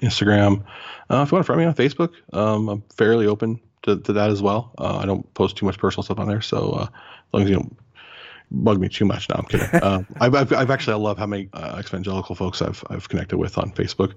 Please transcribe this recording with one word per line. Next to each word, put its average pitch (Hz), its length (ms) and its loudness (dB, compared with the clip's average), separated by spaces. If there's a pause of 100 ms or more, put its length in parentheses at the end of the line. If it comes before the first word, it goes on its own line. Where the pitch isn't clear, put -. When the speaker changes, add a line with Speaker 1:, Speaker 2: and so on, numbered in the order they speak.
Speaker 1:
Instagram. 104 600 4 (480)
Uh, 127 120 2
if 143 100 0
you 175 40 4
wanna 185 80 2
find - 140 0
me 165 80 4
on 160 80 2
Facebook, 143 380 0 (200)
um, 107 360 0
I'm 104 140 -6 (140)
fairly 113 300 4
open 113 340 0 (220)
to, 101 160 2
to - 160 -2
that 104 160 2
as 101 100 0
well. 101 380 0
Uh, - 200 -4
I 104 60 -2
don't 95 300 -4
post - 220 0
too 101 100 -2
much 95 120 -2
personal - 260 -2
stuff 101 160 -4
on 104 80 -2
there, 104 120 -2
so, 107 300 -2
uh, - 140 -4
as 110 40 -8 (440)
long 101 100 2
as 98 80 2
you 95 60 4
don't - 200 -4 (760)
bug 101 280 2
me 92 100 0
too - 160 0
much. - 240 0
No, - 100 -2
I'm - 80 -6
kidding. - 220 0
Speaker 2:
<laughs> 185 140 2
Speaker 1:
Um, 95 240 0 (140)
I've, 123 140 6
I've, 135 180 2
I've 117 180 2
actually, 113 220 0
I 107 60 0
love 104 200 -2
how 104 80 -4
many, 98 260 -6
uh, - 260 -10
ex-evangelical 95 580 -6
folks 92 260 -4
I've, - 260 -6
I've - 200 -10
connected - 280 -4
with 87 220 -2
on 92 140 -4
Facebook. - 440 -2